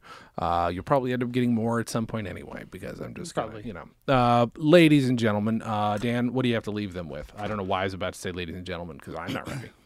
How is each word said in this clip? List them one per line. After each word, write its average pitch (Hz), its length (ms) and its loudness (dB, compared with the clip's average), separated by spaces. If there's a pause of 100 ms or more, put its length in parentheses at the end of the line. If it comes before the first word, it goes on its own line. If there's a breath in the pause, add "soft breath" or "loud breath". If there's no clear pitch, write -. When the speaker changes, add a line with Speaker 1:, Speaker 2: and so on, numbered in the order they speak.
(380 loud breath)
Speaker 1:
Uh, 85 340 2
you'll 90 120 -6
probably 127 300 2
end 123 100 -2
up 120 80 -4
getting 123 240 2
more 117 240 0
at 110 80 -4
some 113 180 -2
point 107 220 -6
anyway, - 420 -12
because - 300 -12
I'm - 140 -10
just 175 220 -12
gonna, 117 160 -4
Speaker 2:
Probably. 110 160 -12
Speaker 1:
you 104 60 -10
know. 85 140 -14 (260)
Uh, 120 340 6 (100)
ladies 151 500 8
and 127 100 2
gentlemen, 110 440 2
uh, 104 360 0
Dan, 120 360 -2
what 127 100 0
do 123 60 2
you 117 60 2
have 107 100 -2
to 104 60 -4
leave 104 220 -4
them 85 140 -8
with? 73 300 -10
I 104 100 -6
don't 104 80 -4
know 101 80 -4
why 92 180 0
I - 40 0
was 95 80 -2
about 92 220 -4
to - 40 -16
say 95 140 -6
ladies 87 240 -6
and 90 80 -12
gentlemen, 85 340 -10
'cause - 160 -14
I'm 82 160 -8
not - 160 -8
ready. 127 220 -10 (160)